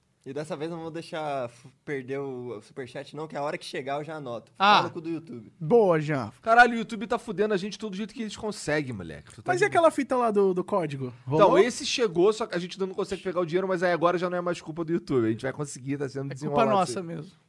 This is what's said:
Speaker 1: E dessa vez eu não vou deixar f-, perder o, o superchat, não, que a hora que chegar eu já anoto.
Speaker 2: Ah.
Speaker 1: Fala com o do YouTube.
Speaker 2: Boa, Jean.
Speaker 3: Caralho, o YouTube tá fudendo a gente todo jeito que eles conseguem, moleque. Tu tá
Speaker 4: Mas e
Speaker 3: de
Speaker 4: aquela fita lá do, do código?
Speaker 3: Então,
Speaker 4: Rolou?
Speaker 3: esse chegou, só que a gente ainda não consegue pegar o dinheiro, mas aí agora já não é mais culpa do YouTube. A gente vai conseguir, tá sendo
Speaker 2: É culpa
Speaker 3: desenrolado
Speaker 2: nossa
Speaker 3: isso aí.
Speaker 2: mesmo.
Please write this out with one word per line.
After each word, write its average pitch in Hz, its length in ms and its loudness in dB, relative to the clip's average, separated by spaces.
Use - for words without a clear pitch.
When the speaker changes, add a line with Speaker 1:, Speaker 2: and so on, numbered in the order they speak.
Speaker 1:
E 135 60 -12
dessa 147 240 -8
vez 156 160 -8
eu 170 60 -10
não 165 60 -10
vou 165 80 -10
deixar 151 580 -6
f-, - 180 -20
perder 135 340 -6
o, 123 400 -8
o 107 40 -14
superchat, 139 520 -14
não, 151 140 -10
que 165 80 -14
a 143 80 -4
hora 185 140 -4
que - 80 -12
chegar 139 340 -6
eu 151 60 -8
já 160 100 -12
anoto. 120 420 -12
Speaker 2:
Ah. 202 200 6
Speaker 1:
Fala 139 120 2
com 175 100 -12
o - 20 -14
do 160 80 -10
YouTube. 139 500 -10
Speaker 2:
Boa, 175 400 6
Jean. 143 320 -4
Speaker 3:
Caralho, 240 340 8
o - 20 -2
YouTube 226 300 -6
tá 240 120 -2
fudendo 214 340 -2
a 196 40 0
gente 190 200 -6
todo 214 160 -8
jeito 208 200 -8
que 262 80 -10
eles 214 160 -8
conseguem, 151 560 -4
moleque. 82 400 -12
Tu - 80 -20
tá - 100 -4
Speaker 4:
Mas 370 60 2
e - 20 0
Speaker 3:
de 415 60 6
Speaker 4:
aquela 339 260 6
fita 269 240 -2
lá 240 160 2
do, 196 220 4
do 180 100 -2
código? 143 480 -4
Speaker 3:
Então, 143 120 2
Speaker 4:
Rolou? 180 100 6
Speaker 3:
esse 240 260 4
chegou, 202 460 2
só 214 160 -4
que - 80 -8
a - 20 0
gente 175 200 -6
ainda 190 100 -2
não 190 80 -10
consegue 185 260 -4
pegar 180 200 -2
o 175 40 0
dinheiro, 180 220 0
mas 185 160 0
aí 180 80 2
agora 170 260 2
já 180 120 -2
não 180 80 -4
é 175 40 -2
mais 175 200 -4
culpa 160 240 -8
do 160 80 -2
YouTube. 135 340 2
A 113 40 2
gente 117 100 -4
vai 131 100 -4
conseguir, 139 460 -8
tá 139 100 -6
sendo 135 240 -8
Speaker 2:
É 135 40 -10
culpa - 0 -
Speaker 3:
desenrolado 143 360 2
Speaker 2:
nossa 185 200 2
Speaker 3:
isso 190 80 -6
aí. 175 60 -8
Speaker 2:
mesmo. 165 260 -12